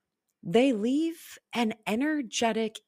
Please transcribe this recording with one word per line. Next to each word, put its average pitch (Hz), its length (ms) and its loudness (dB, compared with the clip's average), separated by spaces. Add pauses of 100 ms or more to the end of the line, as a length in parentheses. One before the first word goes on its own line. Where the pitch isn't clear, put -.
(420)
They 247 300 4
leave 285 640 -2 (160)
an 220 200 0 (120)
energetic 226 1000 -2